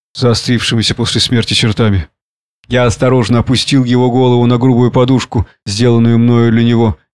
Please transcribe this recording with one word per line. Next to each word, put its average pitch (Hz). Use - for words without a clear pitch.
заострившимися 117
после 117
смерти 113
чертами. 104
Я 123
осторожно 123
опустил 131
его 123
голову 123
на 123
грубую 120
подушку, 123
сделанную 117
мною 117
для 117
него, 117